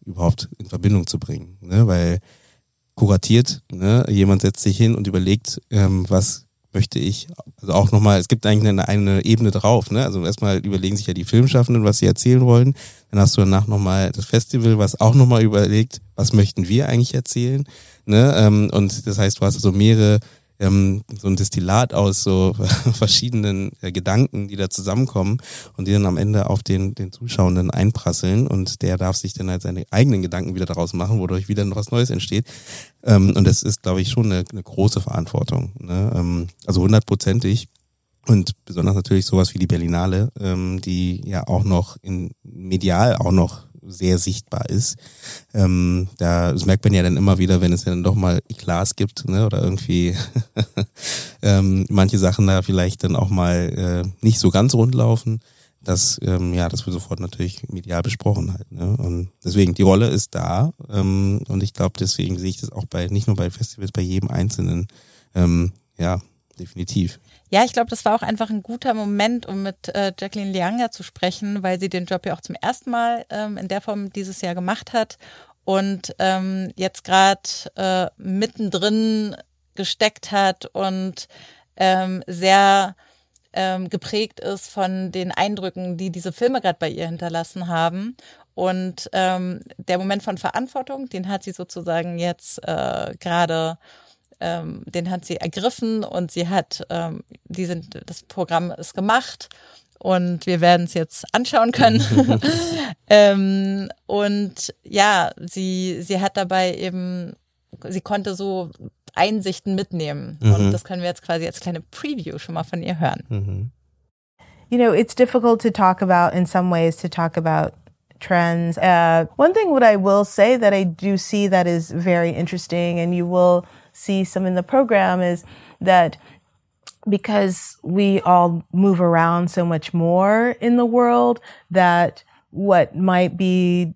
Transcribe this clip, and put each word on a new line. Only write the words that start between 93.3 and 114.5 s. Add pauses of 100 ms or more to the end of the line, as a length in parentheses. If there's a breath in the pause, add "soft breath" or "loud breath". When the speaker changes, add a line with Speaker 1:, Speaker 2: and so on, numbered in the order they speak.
Speaker 2:
ähm,
den
hat
sie
ergriffen
und
sie
hat,
ähm, (220)
die
sind,
das
Programm
ist
gemacht (520 loud breath)
und
wir
werden's
jetzt
anschauen
können.
<laughs> (640 loud breath)
Ähm, (180)
und (100)
ja,
sie,
sie
hat
dabei
eben, (520)
sie
konnte
so (420)
Einsichten
mitnehmen.
Speaker 1:
Mhm.
Speaker 2:
Und
das
können
wir
jetzt
quasi
als
kleine
Preview
schon
mal
von
ihr
hören.
Speaker 1:
Mhm. (1000 soft breath)